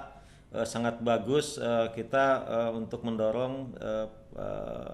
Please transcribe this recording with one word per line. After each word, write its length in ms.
eh, 160
sangat 320
bagus, 580
eh, 380
kita, 300
eh, 300
untuk 260
mendorong, 720
eh, 340
eh, 640